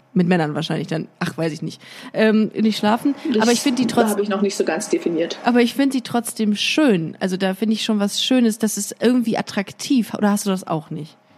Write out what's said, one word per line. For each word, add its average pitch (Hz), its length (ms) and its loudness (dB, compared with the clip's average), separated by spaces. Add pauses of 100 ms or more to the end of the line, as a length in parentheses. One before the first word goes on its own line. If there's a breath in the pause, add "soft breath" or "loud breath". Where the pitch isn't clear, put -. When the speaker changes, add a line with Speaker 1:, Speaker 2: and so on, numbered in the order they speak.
(140)
Speaker 1:
mit 180 120 4
Männern 160 280 2
wahrscheinlich 156 340 -4
dann, - 180 -4 (140)
ach, - 180 -8
weiß 160 140 -2
ich 165 100 -10
nicht, 160 180 -8 (320 loud breath)
ähm, 220 420 4
nicht 220 240 2
schlafen. 233 360 0 (180)
Speaker 2:
Das 220 100 2
Speaker 1:
Aber 233 100 4
ich 240 80 2
find 254 180 0
die 247 80 2
trotz- 226 240 2
Speaker 2:
habe 202 120 0
ich 208 60 -4
noch 202 140 0
nicht 196 140 0
so - 80 0
ganz 165 240 -2
definiert. 170 560 -2
Speaker 1:
Aber 240 180 4
ich 240 120 0
find 277 200 2
die 254 80 -2
trotzdem 220 540 -2
schön. 202 640 0
Also 185 160 -2
da 190 180 -2
find 220 180 0
ich 214 120 -2
schon 214 160 0
was 202 220 0
Schönes, 240 360 2
das 214 200 0
ist - 220 -8
irgendwie 233 380 2
attraktiv. - 760 -2
Oder 202 160 2
hast 202 160 -2
du 196 40 2
das 190 160 -2
auch 156 240 -6
nicht? 156 260 -12 (220 soft breath)